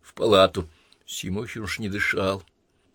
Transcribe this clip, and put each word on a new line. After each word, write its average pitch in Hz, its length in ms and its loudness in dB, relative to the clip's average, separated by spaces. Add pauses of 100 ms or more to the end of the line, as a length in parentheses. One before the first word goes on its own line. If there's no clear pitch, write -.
в - 120 -20
палату. 95 540 4 (380)
Семухин 110 560 -8
уж 95 160 -6
не 110 100 -6
дышал. 98 540 -2 (520)